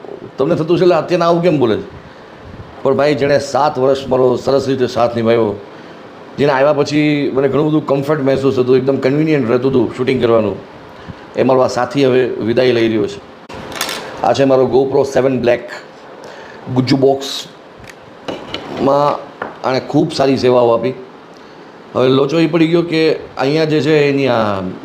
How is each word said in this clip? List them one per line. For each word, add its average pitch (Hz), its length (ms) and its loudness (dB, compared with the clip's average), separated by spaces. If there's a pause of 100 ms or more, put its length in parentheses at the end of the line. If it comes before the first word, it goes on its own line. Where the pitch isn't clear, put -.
(380)
તમને 170 160 0
થતું 165 240 0
છે 175 40 2
એટલે 175 120 4
અત્યારના 170 320 0
આવું 170 160 2
કેમ 170 160 2
બોલે 113 180 2
છે? - 220 -10 (840)
પણ 139 120 2
ભાઈ, 147 200 2
જેણે 139 240 2
સાત 139 400 -2
વર્ષ 139 300 0
મારો 127 280 2
સરસ 135 320 0
રીતે 131 180 0
સાથ 117 300 0
નિભાવ્યો, 113 480 0 (760)
જેને 139 140 2
આવ્યા 139 200 4
પછી 143 600 0
મને 135 140 2
ઘણું 143 200 0
બધું 151 180 0
કમ્ફર્ટ 143 340 -2
મહેસૂસ 135 360 0
થતું, 127 200 4
એકદમ 135 200 0
કન્વિનિયન્ટ 143 540 0
રહેતું 127 200 0
હતું 120 260 0
શૂટિંગ 123 240 -2
કરવાનું, 113 360 2 (800)
એ 127 60 2
મારો 127 180 2
આ 127 60 2
સાથી 123 400 0
હવે 127 220 2
વિદાય 120 440 0
લઈ 117 160 2
રહ્યો 110 180 0
છે. - 140 -10 (1000)
આ - 100 4
છે 135 120 2
મારો 131 300 4
GoPro 139 300 2
સેવન 131 360 0
બ્લેક. 120 280 0 (1080)
ગુજ્જુ 127 220 2
બોક્સમાં 135 580 -2 (2250)
આણે 127 120 -2
ખૂબ 156 320 0
સારી 139 240 2
સેવાઓ 123 340 4
આપી. 120 240 0 (1000)
હવે 123 140 2
લોચો 143 300 2
એ 165 80 2
પડી 160 200 2
ગયો 170 160 2
કે 160 320 0 (240)
અહીંયા 151 260 0
જે 151 160 0
છે 147 280 2
એની 139 200 2
આ 107 320 0 (240)